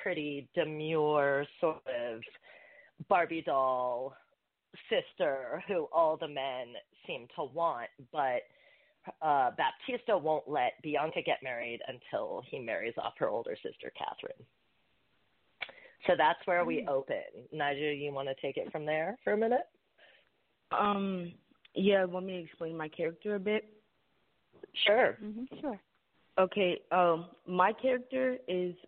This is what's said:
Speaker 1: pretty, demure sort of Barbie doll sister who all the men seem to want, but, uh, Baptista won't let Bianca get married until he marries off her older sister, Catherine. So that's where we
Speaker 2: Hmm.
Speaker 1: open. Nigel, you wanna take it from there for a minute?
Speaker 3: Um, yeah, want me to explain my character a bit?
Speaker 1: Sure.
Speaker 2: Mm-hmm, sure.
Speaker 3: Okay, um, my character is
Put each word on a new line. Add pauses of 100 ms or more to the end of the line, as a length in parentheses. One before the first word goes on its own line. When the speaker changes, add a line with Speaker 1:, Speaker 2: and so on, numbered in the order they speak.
Speaker 1:
pretty,
demure (140)
sort
of (840)
Barbie
doll (720)
sister
who
all
the
men (320)
seem (100)
to
want, (240)
but, (800)
uh,
Baptista
won't
let
Bianca
get
married
until
he
marries
off
her
older
sister,
Catherine. (1600)
So
that's
where
we
Speaker 2:
Hmm.
Speaker 1:
open.
Nigel,
you
wanna
take
it
from
there
for
a
minute? (1000)
Speaker 3:
Um, (420)
yeah,
want
me
to
explain
my
character
a
bit? (1200)
Speaker 1:
Sure.
Speaker 2:
Mm-hmm, (160)
sure. (580)
Speaker 3:
Okay, (120)
um, (160)
my
character
is (140)